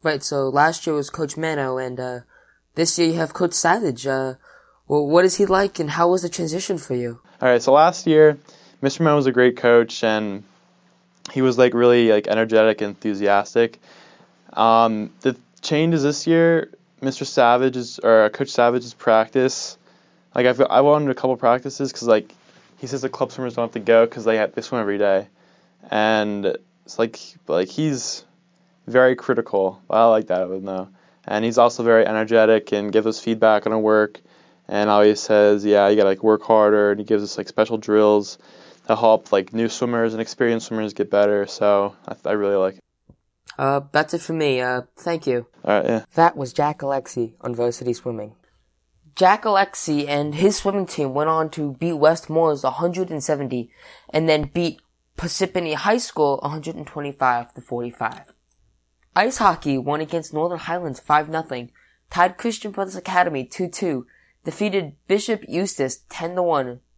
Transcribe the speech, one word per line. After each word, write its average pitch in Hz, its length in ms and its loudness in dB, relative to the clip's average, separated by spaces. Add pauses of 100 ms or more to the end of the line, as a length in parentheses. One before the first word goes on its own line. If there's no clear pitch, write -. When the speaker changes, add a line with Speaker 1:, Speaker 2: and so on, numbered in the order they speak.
Speaker 1:
Right, 151 180 -2
so 139 280 -2
last 147 360 2
year 156 100 -2
was 143 140 -4
Coach 151 280 -8
Mano, 147 400 -4
and, 127 200 -8
uh, 127 220 -10 (560)
this 165 240 -2
year 170 80 2
you 165 60 0
have 165 200 -4
Coach 175 200 -2
Savage. 165 520 -2
Uh, 135 280 -4 (540)
well, 147 200 0
what 170 160 4
is 185 140 2
he 202 80 2
like, 196 340 0
and 151 120 -4
how 170 180 2
was 180 140 0
the 175 40 -6
transition 170 500 -6
for 139 160 -8
you? 120 280 -6 (200)
Speaker 2:
All 127 60 2
right, 123 140 4
so 131 100 2
last 156 360 4
year, 156 300 6 (440)
Mister 135 220 -2
Mano 151 120 4
was 139 120 2
a 131 40 2
great 123 240 4
coach, 120 480 2
and 107 400 -2 (880)
he 135 100 -2
was, 127 160 2
like, 123 160 6
really, 120 360 4
like, 104 180 2
energetic 110 540 2
and 104 80 -4
enthusiastic. 101 920 -2 (720)
Um, 113 720 2
the 131 160 0 (240)
changes 160 420 0
this 147 240 -2
year, 165 420 2 (300)
Mister 135 240 -6
Savage's, 123 760 0
or 110 320 6
Coach 135 180 -6
Savage's 120 460 0
practice, 117 840 0 (580)
like, 123 120 2
I've, 123 120 0
I 127 220 4
wanted 147 300 4
a 127 40 -2
couple 131 220 -2
practices 127 560 -2
'cause, - 140 -8
like, 107 260 2 (460)
he 135 80 -14
says 127 160 -8
the 131 60 -4
club 127 220 -6
swimmers 123 220 -8
don't 117 120 -2
have 113 80 -10
to 123 60 -6
go 113 280 6
'cause 117 180 -8
they 113 120 2
have, 107 160 -2
they - 80 -6
swim 120 200 -6
every 101 160 -2
day. 101 300 0 (600)
And 104 680 0 (280)
it's - 120 -20
like, 113 220 -4 (280)
like, 92 220 -2
he's 151 560 -6 (600)
very 127 280 4
critical. 101 640 -2 (100)
I 113 160 2
like 110 220 2
that 92 220 -2
with 95 140 -8
Mo. 95 260 -8 (360)
And 107 200 -4
he's 117 140 -2
also 120 240 4
very 113 220 4
energetic 110 680 2
and 104 180 -4
gives 107 140 2
us 110 140 -4
feedback 110 480 0
on 107 40 -2
our 110 80 -2
work. 107 400 2 (480)
And 104 220 -2
always 104 300 4
says, 104 440 2
"Yeah, 101 240 4
you 104 80 4
gotta, 101 140 4
like, 95 140 -4
work 107 180 2
harder." 104 500 4
And 101 80 -2
he 107 60 -8
gives 104 180 0
us, 101 140 -10
like, 101 100 -8
special 110 300 -2
drills 107 600 2 (480)
to 110 80 0
help, 110 360 2
like, 98 220 -2
new 113 160 -2
swimmers 117 440 -4
and 110 80 -6
experienced 113 460 -4
swimmers 110 260 -6
get 101 180 -4
better. 104 340 2
So 101 500 0 (120)
I, - 80 -12 (100)
I - 60 -4
really 101 240 -2
like 95 220 -2
it. - 60 -20 (720)
Speaker 1:
Uh, 139 240 -2 (100)
that's 156 240 -2
it 170 60 -4
for - 120 -8
me. 147 260 -2
Uh, 127 220 -4 (160)
thank 165 300 -6
you. 120 180 -2 (180)
Speaker 2:
All 208 140 2
right, - 80 0
yeah. 110 200 -2 (100)
Speaker 1:
That 165 200 4
was 135 160 -8
Jack 147 280 -2
Alexi 131 640 -6
on 123 120 -8
Varsity 120 400 -4
Swimming. 110 400 -10 (800)
Jack 190 280 4
Alexi 190 640 0
and 147 280 -2
his 196 220 2
swimming 196 300 -2
team 139 260 -4
went 151 160 0
on 160 220 0
to 147 220 -6
beat 165 200 -4
West 156 360 2
Moore's 156 340 0
a 131 80 0
hundred 175 400 -4
and 147 120 -8
seventy 127 480 -6 (380)
and 160 180 0
then 151 240 2
beat 170 300 -4 (360)
Parsippany 175 580 -4
High 214 240 -2
School 143 400 -2
a 143 100 -8
hundred 151 260 -10
and 151 120 -14
twenty-five 135 640 -4
to 123 80 -20
forty-five. 120 720 -10 (800)
Ice 226 260 0
hockey 165 380 0
won 143 220 -4
against 160 340 -8
Northern 156 240 -4
Highlands 160 440 -8
five 151 260 0
nothing, 156 440 -10 (380)
tied 180 280 0
Christian 220 340 -8
Brothers 196 240 -8
Academy 180 480 -2
two 180 240 -8
two, 165 400 -6 (380)
defeated 185 480 -6 (160)
Bishop 208 400 -2
Eustace 160 500 -4 (100)
ten 170 260 -10
to 185 60 -2
one, 135 380 -2 (180)